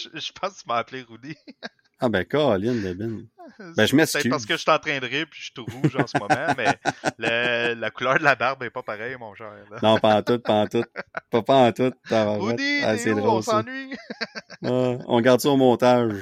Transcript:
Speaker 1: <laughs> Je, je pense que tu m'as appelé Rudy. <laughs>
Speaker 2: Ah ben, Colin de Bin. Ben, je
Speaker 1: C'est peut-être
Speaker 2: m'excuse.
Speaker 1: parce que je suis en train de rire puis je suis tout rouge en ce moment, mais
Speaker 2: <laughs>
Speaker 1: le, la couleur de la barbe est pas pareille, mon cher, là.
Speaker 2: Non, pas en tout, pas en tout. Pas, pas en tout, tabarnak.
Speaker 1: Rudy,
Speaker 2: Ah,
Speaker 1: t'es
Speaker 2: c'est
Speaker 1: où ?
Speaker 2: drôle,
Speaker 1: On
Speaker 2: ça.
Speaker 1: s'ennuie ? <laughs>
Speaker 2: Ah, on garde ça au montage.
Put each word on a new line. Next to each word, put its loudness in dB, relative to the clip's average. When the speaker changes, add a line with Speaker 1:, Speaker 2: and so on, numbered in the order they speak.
Speaker 1:
<laughs> -18
Je, -12
je -12
pense -8
que -20
tu -20
m'as -2
appelé -6
Rudy. -16
<laughs> -20
Speaker 2:
Ah 0
ben, 0
Colin 0
de -4
Bin. -8
Ben, -16
je -18
Speaker 1:
C'est -
peut-être 2
Speaker 2:
m'excuse. 2
Speaker 1:
parce -2
que -4
je -2
suis 0
en 4
train -4
de -6
rire -4
puis -20
je -14
suis -16
tout -12
rouge -2
en 0
ce -4
moment, -2
mais -2
Speaker 2:
<laughs> -6
Speaker 1:
le, -2
la -6
couleur 0
de -4
la 4
barbe -2
est -8
pas -12
pareille, -10
mon -18
cher, -18
là. -14
Speaker 2:
Non, 6
pas 4
en 0
tout, 0
pas 0
en 0
tout. -2
Pas, 2
pas 4
en 2
tout, 0
tabarnak. 2
Speaker 1:
Rudy, -2
Speaker 2:
Ah, 2
Speaker 1:
t'es 0
Speaker 2:
c'est 0
Speaker 1:
où ? 0
Speaker 2:
drôle, 2
Speaker 1:
On -2
Speaker 2:
ça. 0
Speaker 1:
s'ennuie ? -12
<laughs> -16
Speaker 2:
Ah, 0
on 4
garde 6
ça 0
au 4
montage. 4